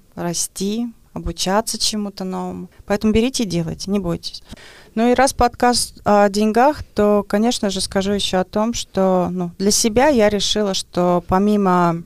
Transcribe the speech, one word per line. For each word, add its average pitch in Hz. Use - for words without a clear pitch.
расти, 196
обучаться 180
чему-то 202
новому. 180
Поэтому 208
берите 240
и 202
делайте, 165
не 202
бойтесь. 170
Ну 233
и -
раз 262
подкаст -
о 208
деньгах, 214
то, 208
конечно 214
же, 190
скажу 196
ещё 190
о 185
том, 214
что, 185
ну, 175
для 196
себя 233
я 233
решила, 202
что 175
помимо 185